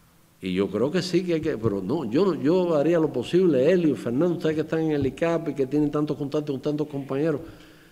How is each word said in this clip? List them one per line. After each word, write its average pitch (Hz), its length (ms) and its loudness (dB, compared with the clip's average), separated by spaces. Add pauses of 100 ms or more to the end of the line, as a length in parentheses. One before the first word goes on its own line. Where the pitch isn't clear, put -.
(400)
Y 92 140 -4
yo 98 160 2
creo 110 200 0
que 180 120 -2
sí 175 200 0
que 175 120 -2
hay 156 60 -2
que, 147 180 -4
pero 101 240 -2
no, 131 280 -2
yo, 170 240 2
yo 165 400 2
haría 156 240 4
lo 151 140 0
posible, 143 580 4
Elio, 160 240 4
Fernando, 143 420 0
ustedes 165 200 -2
que 156 60 0
están 160 180 -2
en 160 120 0
el 143 140 0
icap 160 440 -2
y 131 40 -6
que 135 120 0
tienen 147 240 2
tantos 151 260 -2
contactos 147 380 -4
con 123 80 -8
tantos 147 260 -2
compañeros, 139 540 -2 (500)